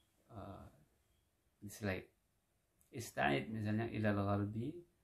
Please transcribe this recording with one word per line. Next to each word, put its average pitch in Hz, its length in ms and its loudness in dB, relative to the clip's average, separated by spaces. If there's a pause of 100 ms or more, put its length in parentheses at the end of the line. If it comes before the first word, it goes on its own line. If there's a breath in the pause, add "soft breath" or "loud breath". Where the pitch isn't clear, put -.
(340)
eh, 92 320 -12 (960)
di - 80 -12
slide. 95 380 -2 (840)
Ista'id 135 560 0
misalnya 110 480 0
ila 107 160 4
gharbi, 101 640 2 (300)